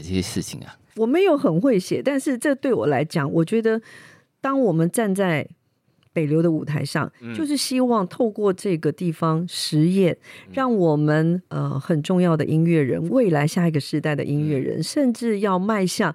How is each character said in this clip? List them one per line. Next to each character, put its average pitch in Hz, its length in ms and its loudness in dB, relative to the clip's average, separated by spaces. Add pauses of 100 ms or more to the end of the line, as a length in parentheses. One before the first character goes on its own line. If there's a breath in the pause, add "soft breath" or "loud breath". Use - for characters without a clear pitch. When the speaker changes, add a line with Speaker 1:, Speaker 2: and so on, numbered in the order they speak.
Speaker 1:
这 80 60 -12
些 92 120 0
事 92 220 -4
情 - 180 -12
啊？ - 160 -20 (200)
Speaker 2:
我 220 100 0
没 320 160 2
有 359 120 4
很 180 240 2
会 226 200 4
写， - 240 -4
但 269 180 0
是 269 160 -2
这 277 180 0
对 254 200 -2
我 120 120 0
来 139 160 2
讲， 156 300 -2
我 165 100 2
觉 214 200 0
得 220 180 0 (640 loud breath)
当 269 180 0
我 226 120 2
们 165 180 0
站 208 240 -2
在 180 340 -2 (640)
北 156 140 -2
流 156 160 2
的 170 80 2
舞 156 140 -2
台 147 200 -4
上， - 360 -4
Speaker 1:
嗯。 117 120 -10
Speaker 2:
就 302 140 -4
是 294 100 -2
希 254 240 -2
望 240 280 2
透 240 200 -2
过 208 240 0
这 185 260 -2
个 156 120 -2
地 170 220 -2
方 160 340 -2
实 156 440 0
验， 190 280 2 (300 loud breath)
Speaker 1:
嗯。 190 40 -20
Speaker 2:
让 254 220 0
我 170 220 4
们， 156 500 2
呃， 143 320 -4
很 147 240 -2
重 180 180 2
要 170 160 4
的 156 80 0
音 160 220 2
乐 165 160 4
人， 143 280 -2
未 233 200 4
来 147 160 2
下 175 220 0
一 - 20 2
个 151 80 0
世 147 220 -4
代 151 160 -2
的 143 80 -2
音 147 240 -2
乐 143 100 0
人， 135 220 -2
Speaker 1:
嗯。 - 20 -2
Speaker 2:
甚 254 320 0
至 226 240 -2
要 196 180 0
迈 196 300 0
向 175 280 -2